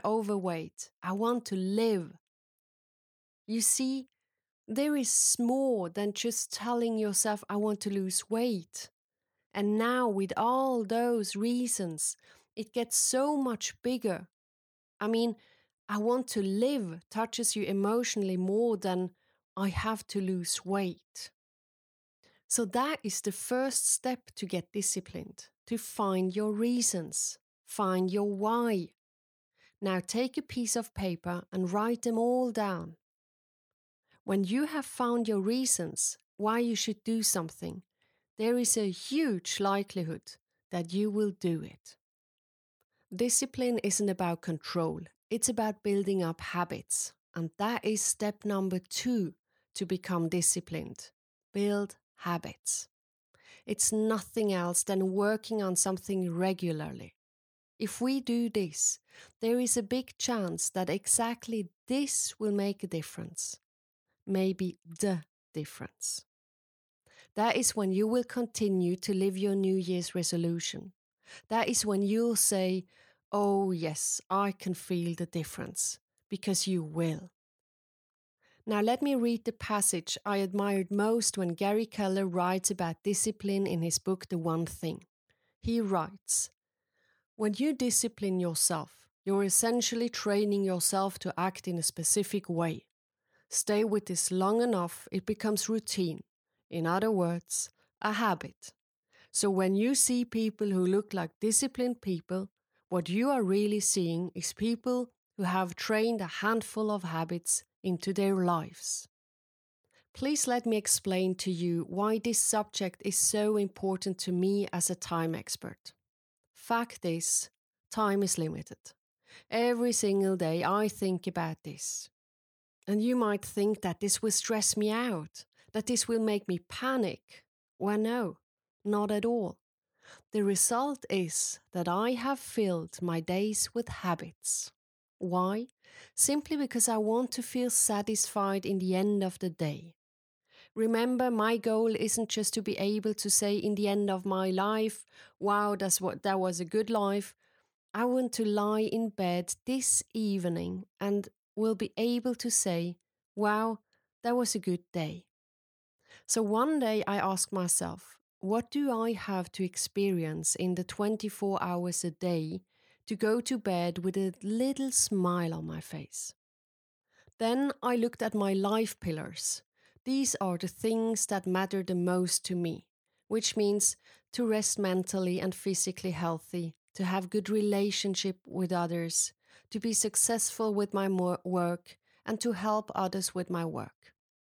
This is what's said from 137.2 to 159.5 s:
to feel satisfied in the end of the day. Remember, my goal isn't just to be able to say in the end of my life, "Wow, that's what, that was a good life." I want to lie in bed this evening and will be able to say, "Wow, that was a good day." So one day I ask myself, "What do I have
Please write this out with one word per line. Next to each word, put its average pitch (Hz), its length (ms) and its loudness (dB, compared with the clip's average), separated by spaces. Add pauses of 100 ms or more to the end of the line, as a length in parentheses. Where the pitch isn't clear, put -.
to 254 100 -6
feel 247 280 -2
satisfied 202 960 0
in 196 140 0
the 185 160 0
end 202 280 2
of 185 160 -4
the 185 100 -2
day. 160 460 -6 (800)
Remember, 233 560 2
my 226 260 4
goal 220 380 2
isn't 220 340 0
just - 240 0
to 226 80 -2
be 202 160 -2
able 208 380 0
to - 140 -4
say 202 280 4
in 208 180 0
the 202 120 0
end 202 220 2
of 190 160 -2
my 190 260 0
life, 214 540 0 (340)
"Wow, 208 360 2
that's 190 240 0
what, 185 240 -4
that 196 160 2
was 185 200 0
a 180 60 -4
good 214 240 0
life." 202 440 0 (600)
I 220 120 0
want 247 280 2
to 226 120 0
lie 208 360 2
in 220 280 0
bed 180 460 0 (100)
this 254 380 0 (100)
evening 180 720 -2 (140)
and 202 300 -2 (260)
will 220 200 2
be 208 200 -4
able 240 400 0
to 240 160 -4
say, 175 460 0 (380)
"Wow, 214 440 0 (420)
that 240 140 0
was 247 180 2
a 220 60 0
good 175 320 -2
day." 165 340 -4 (1040)
So - 140 2
one 233 380 4
day 220 280 4
I 202 100 2
ask 190 360 0
myself, - 640 -2 (200)
"What 220 300 0
do 285 220 2
I 226 220 2
have 185 400 -2